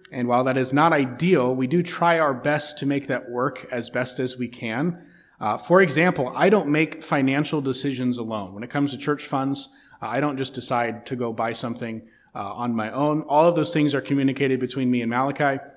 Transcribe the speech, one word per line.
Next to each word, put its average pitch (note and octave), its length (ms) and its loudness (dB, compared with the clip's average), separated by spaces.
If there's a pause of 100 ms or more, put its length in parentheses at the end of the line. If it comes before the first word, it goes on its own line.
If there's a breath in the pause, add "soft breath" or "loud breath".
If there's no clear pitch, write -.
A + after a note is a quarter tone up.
(120)
and B2 160 -2
while B2 180 4
that C3 120 2
is B2+ 140 0
not D#3+ 220 6
ideal, C3+ 600 2
we C3 140 0
do E3+ 160 2
try E3+ 340 2
our D3 160 2
best - 440 -2
to C#3 80 -6
make C#3 220 0
that B2 220 -4
work B2 420 -4
as A#2+ 180 -4
best B2 300 -4
as B2+ 180 -4
we B2 100 -4
can. B2+ 560 -4 (360 loud breath)
Uh, G#2+ 180 -2
for - 240 4
example, C#3+ 540 2
I E3 140 4
don't F#3+ 180 4
make D#3 340 0
financial C#3+ 600 0
decisions B2+ 580 -2
alone. G#2+ 340 -6
When G2+ 80 -12
it B2 80 -12
comes C#3+ 220 0
to B2 60 -6
church C#3+ 280 -2
funds, C#3 440 -2 (300 soft breath)
uh, A#2+ 80 -10
I A#2+ 120 -2
don't C#3+ 180 0
just C3 160 -4
decide A#2+ 540 -2
to C3 80 -6
go A#2+ 180 -4
buy A2+ 200 -2
something, A#2 500 -6 (320 soft breath)
uh, G2+ 180 -8
on A#2+ 220 -4
my A2 160 -4
own. D3 320 0
All D3+ 240 4
of E3+ 80 4
those D3+ 180 0
things D3 220 2
are C3 60 0
communicated C3+ 580 0
between B2+ 320 -2
me B2 100 2
and A2+ 80 -2
Malachi, C#3 500 0 (180)